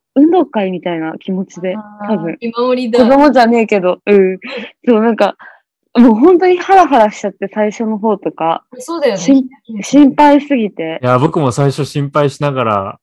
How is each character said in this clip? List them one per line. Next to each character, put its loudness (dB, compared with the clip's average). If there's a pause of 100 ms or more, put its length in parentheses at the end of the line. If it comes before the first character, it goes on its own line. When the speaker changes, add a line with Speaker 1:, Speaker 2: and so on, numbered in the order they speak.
(140)
Speaker 1:
運 4
動 2
会 -4
み -8
た -6
い -6
な -8
気 -10
持 -4
ち -20
で、 -6
Speaker 2:
あ -14 (240)
ー、 -8
Speaker 1:
多 0
分。 -8
Speaker 2:
見 -8
守 -2
り -6
だ。 4
Speaker 1:
子 2
供 4
じ 2
ゃ 4
ね 2
え -2
け 0
ど、 -2
う 4
ん。 0 (480)
そ 4
う、 0
な 0
ん -2
か、 -2 (600)
も 6
う 2
本 4
当 0
に 2
ハ 0
ラ 6
ハ 0
ラ 4
し -14
ち -6
ゃ -6
っ -8
て、 -10
最 -2
初 -8
の -4
方 -2
と -8
か。 -4 (140)
Speaker 2:
そ -10
う -10
だ 0
よ 0
ね。 -6
Speaker 1:
し 0
ん-、 6 (380)
Speaker 2:
う -10
ん。 -10
Speaker 1:
心 4
配 4
す -4
ぎ -2
て。 -10
Speaker 3:
い -6
や、 2
僕 -2
も 0
最 -2
初 -4
心 -6
配 0
し -12
な -2
が -4
ら -4